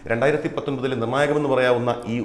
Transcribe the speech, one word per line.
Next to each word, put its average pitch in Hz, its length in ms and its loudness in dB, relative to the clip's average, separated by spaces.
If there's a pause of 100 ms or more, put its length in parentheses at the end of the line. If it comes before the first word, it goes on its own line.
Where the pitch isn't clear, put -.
രണ്ടായിരത്തി 147 400 0
പത്തൊൻപതിലെ 131 480 -4
നിർണായകമെന്ന് 143 540 0
പറയാവുന്ന 123 420 2 (220)
ഈ 120 120 -2